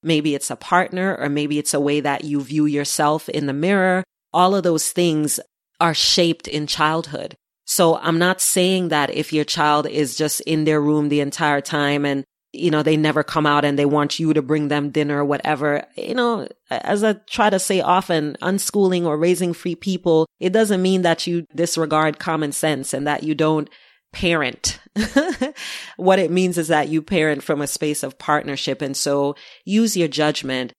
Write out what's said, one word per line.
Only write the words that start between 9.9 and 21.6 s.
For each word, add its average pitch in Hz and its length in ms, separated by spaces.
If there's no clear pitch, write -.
just 156 240
in 156 220
their 151 180
room 147 280
the 147 100
entire 143 420
time 143 440
and, 139 180
you 160 200
know, 151 100
they 156 160
never 151 260
come 156 220
out 147 200
and 143 120
they 143 80
want 147 340
you 160 140
to 151 80
bring 147 280
them 147 200
dinner 147 300
or 147 60
whatever, 147 600
you - 200
know, 233 320
as 202 340
I 220 100
try 214 220
to 196 100
say 185 220
often, 165 600
unschooling 185 640
or 151 120
raising 175 360
free 170 220
people, 170 520
it 185 120
doesn't 208 300
mean 185 220
that 165 240
you 170 260
disregard 156 680